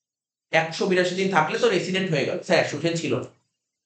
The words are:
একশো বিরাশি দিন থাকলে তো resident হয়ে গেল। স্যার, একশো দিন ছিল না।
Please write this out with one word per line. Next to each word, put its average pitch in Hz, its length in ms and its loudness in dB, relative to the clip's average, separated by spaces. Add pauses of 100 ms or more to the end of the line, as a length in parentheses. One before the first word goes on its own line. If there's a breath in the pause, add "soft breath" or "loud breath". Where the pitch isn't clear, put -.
(500)
একশো 165 360 0
বিরাশি 180 280 2
দিন 190 160 0
থাকলে 190 280 2
তো 240 100 2
resident 185 420 0
হয়ে 139 140 0
গেল। - 180 -6
স্যার, 170 160 2
একশো 139 200 -2
দিন 165 160 -2
ছিল 135 240 -4
না। 117 60 -6 (600)